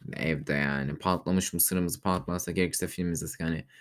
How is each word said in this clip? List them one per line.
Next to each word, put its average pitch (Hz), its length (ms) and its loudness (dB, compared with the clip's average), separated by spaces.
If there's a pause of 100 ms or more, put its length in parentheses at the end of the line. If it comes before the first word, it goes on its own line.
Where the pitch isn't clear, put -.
(140)
evde 73 400 0
yani. 71 460 0
Patlamış 92 540 2
mısırımızı 90 480 0
patlatsak, 90 540 0
gerekirse 90 320 0
film 87 240 -2
izlesek, 82 360 -4
hani, 80 180 -2 (160)